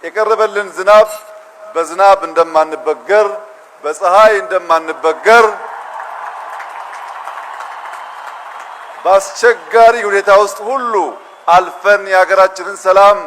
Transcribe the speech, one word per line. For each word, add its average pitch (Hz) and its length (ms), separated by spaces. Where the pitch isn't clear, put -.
የቀረበልን 208 680
ዝናብ 208 360
በዝናብ 175 560
እንደማንበገር፣ 160 1040
በፀሐይ 190 560
እንደማንበገር፣ 170 1080
በአስቸጋሪ 226 1040
ሁኔታ 202 340
ውስጥ 202 260
ሁሉ 233 320
አልፈን 185 580
የሀገራችንን 190 720
ሰላም 196 480